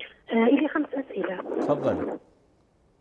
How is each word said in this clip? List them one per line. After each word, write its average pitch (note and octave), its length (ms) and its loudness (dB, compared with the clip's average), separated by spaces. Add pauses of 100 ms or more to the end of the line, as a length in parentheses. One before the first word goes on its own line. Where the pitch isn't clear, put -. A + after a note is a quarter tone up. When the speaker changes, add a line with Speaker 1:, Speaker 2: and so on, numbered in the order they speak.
(320)
Speaker 1:
آه، A3+ 120 6
إلي C#4 240 4
خمس D4+ 260 -2
أسئلة. F#3+ 420 -4 (240)
Speaker 2:
تفضل. C3+ 580 -2 (840)